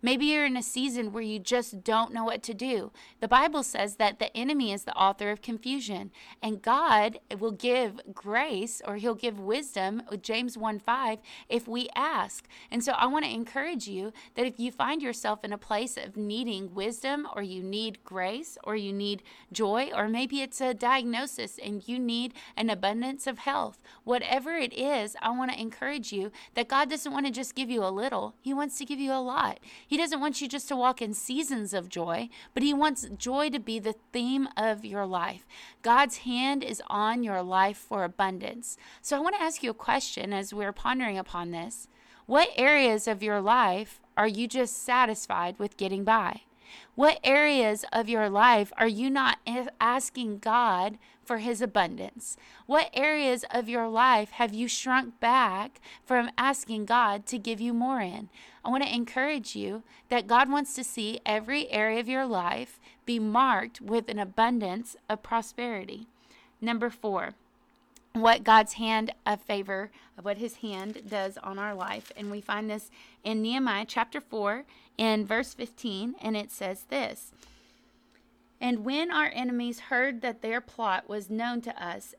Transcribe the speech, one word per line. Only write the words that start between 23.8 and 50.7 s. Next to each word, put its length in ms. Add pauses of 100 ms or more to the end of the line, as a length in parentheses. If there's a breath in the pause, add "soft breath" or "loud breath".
whatever 520
it 160
is, 480
I 100
want 220
to 80
encourage 520
you 180 (240 loud breath)
that 140
God 200
doesn't 240
want 140
to 60
just 220
give 160
you 140
a 60
little. 500
He 140
wants 240
to 60
give 160
you 120
a 80
lot. 400 (260 loud breath)
He 100
doesn't 240
want 200
you 80
just 200
to 80
walk 260
in 120
seasons 600
of 140
joy, 400 (240 loud breath)
but 100
he 100
wants 440
joy 340
to 80
be 200
the 180 (160)
theme 440
of 280
your 220
life. 400 (360 loud breath)
God's 360
hand 440
is 260
on 340
your 200
life 340
for 280
abundance. 720 (260 loud breath)
So 140
I 40
want 160
to 60
ask 200
you 80
a 40
question 580
as 220
we're 180
pondering 460
upon 320
this. 380 (380 soft breath)
What 300
areas 500
of 160
your 180
life 600 (160)
are 120
you 200
just 340
satisfied 760
with 180
getting 280
by? 380 (520 loud breath)
What 280
areas 680
of 160
your 200
life 500
are 100
you 220
not 360
a-, 220 (120)
asking 580
God 600 (240 soft breath)